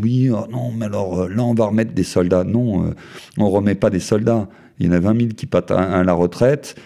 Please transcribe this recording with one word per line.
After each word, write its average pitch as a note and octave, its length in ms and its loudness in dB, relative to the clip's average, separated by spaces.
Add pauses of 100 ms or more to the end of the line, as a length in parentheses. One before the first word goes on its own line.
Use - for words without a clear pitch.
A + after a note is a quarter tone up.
Oui, B2+ 300 2
oh G#2 200 -4
non, B2 240 -6
mais A2+ 100 -6
alors, G2+ 340 -4
euh, F2+ 100 -2
là, A2 140 -2
on A#2+ 100 0
va A2 140 2
remettre A2 260 -2
des F#2 100 0
soldats. » F2+ 420 2
Non, G#2 380 0
euh, E2 80 -2 (460)
on G#2 100 2
remet G2+ 280 2
pas G#2+ 160 0
des F2+ 80 0
soldats. A2 500 0 (300)
Il G#2+ 80 0
y - 20 2
en F2 40 4
a F2 60 4
vingt G2 140 2
mille A#2 220 0
qui - 100 -12
partent - 240 0
à, F#2+ 80 2 (220)
à F#2 40 2
la F#2 100 2
retraite, A#2 600 0 (120)